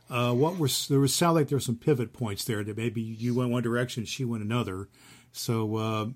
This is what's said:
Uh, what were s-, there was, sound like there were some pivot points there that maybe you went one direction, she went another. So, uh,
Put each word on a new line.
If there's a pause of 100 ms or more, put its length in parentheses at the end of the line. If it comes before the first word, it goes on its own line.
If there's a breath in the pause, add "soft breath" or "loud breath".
Uh,
what
were
s-,
there
was,
sound
like
there
were
some
pivot
points
there
that
maybe
you
went
one
direction,
she
went
another. (460 soft breath)
So,
uh, (100)